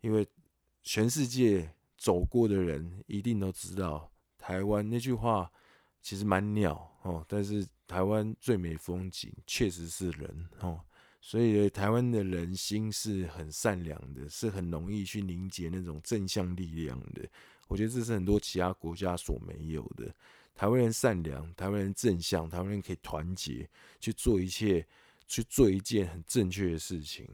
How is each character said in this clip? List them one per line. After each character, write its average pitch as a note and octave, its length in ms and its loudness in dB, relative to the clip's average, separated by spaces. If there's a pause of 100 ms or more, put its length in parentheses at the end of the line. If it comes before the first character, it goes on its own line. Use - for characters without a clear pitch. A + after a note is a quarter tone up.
因 A2 120 0
为 G#2+ 120 4 (560)
全 A2 280 2
世 C3+ 180 2
界 A2 420 4 (280)
走 F2+ 260 4
过 A#2 240 4
的 G#2 80 4
人 F2 520 -2
一 G2+ 140 -4
定 A2+ 160 0
都 F#2+ 140 0
知 F2+ 240 -10
道， D#2+ 340 -4 (280)
台 F#2 260 -4
湾 G#2 260 2
那 A#2 80 0
句 B2 160 0
话 A2 380 2 (500)
其 - 160 -8
实 G2 60 -2
蛮 G#2 300 4
鸟， F#2+ 360 0 (120)
哦， E2 260 -6
但 G2+ 160 0
是 G2+ 240 -2 (180)
台 F2+ 180 0
湾 G#2+ 360 2
最 A#2+ 160 2
美 E2+ 220 -2
风 F2+ 340 -4
景 - 180 -10 (160)
确 - 240 0
实 E2+ 200 -8
是 F2+ 220 -4
人， D#2+ 380 -8 (120)
哦。 E2+ 180 -4 (420)
所 - 200 0
以 G#2 280 6
台 G2+ 200 0
湾 A#2+ 220 4
的 G#2+ 120 2
人 F2+ 320 -2
心 G#2+ 360 -2
是 G2 360 -2
很 D#2 240 -10
善 F#2+ 320 0
良 D#2 160 -8 (140)
的， C#2 160 -10
是 A2 200 -4
很 F#2+ 220 -4
容 E2+ 200 -4
易 G#2 120 -2
去 G2+ 180 -6
凝 F#2 280 -4
结 F2 200 -6
那 F#2 120 -4
种 E2 220 -8
正 G2+ 240 -2
向 F2+ 280 -2
力 E2 300 -6
量 B1+ 140 -6 (140)
的。 - 140 -10 (400)
我 G2 80 -2
觉 G2+ 80 2
得 A2 60 0
这 A#2+ 140 -2
是 A#2 100 -2
很 G2 100 0
多 G2+ 160 6
其 - 180 -6
他 F2+ 160 2
国 E2+ 220 -6
家 F2+ 200 0
所 - 240 -4
没 D#2+ 280 -8
有 D#2 160 -4 (120)
的。 - 180 -10 (420)
台 G2 120 0
湾 B2 120 6
人 A#2 120 6
善 A2 300 2
良， D#2+ 340 -6
台 F#2+ 140 -2
湾 G2+ 100 2
人 G2 140 0
正 G2 260 4
向， E2 300 0
台 F2 120 -4
湾 F#2+ 80 -2
人 G2+ 120 -2
可 - 100 -8
以 F2+ 60 -4
团 E2 380 -4
结， C#2 340 -8 (300)
去 - 120 -4
做 A2 280 4
一 F#2 80 0
切， F#2 380 2 (420)
去 - 160 -2
做 B2 260 6
一 F#2+ 100 4
件 G2 280 2
很 E2 180 -8
正 G#2 240 2
确 F#2 220 0
的 E2 80 -2
事 F2 220 -6
情 - 320 -12